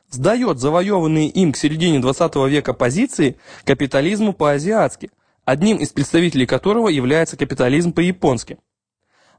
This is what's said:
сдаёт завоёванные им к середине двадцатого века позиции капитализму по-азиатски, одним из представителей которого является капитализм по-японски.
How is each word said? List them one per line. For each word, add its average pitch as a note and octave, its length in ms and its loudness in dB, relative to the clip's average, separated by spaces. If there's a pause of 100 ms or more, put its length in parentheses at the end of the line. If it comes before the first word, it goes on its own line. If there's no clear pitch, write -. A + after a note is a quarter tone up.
сдаёт F3 500 0
завоёванные D#3 720 0
им F3 240 2
к - 40 -10
середине D#3 420 0
двадцатого C3+ 480 0
века C#3+ 260 0
позиции D#3+ 640 0 (260)
капитализму F3 720 0
по-азиатски, D3+ 760 -2 (360)
одним D#3+ 320 2
из - 160 -6
представителей D3+ 520 0
которого G#3 440 0
является D3 480 0
капитализм C#3 560 0
по-японски. E3+ 640 -2 (800)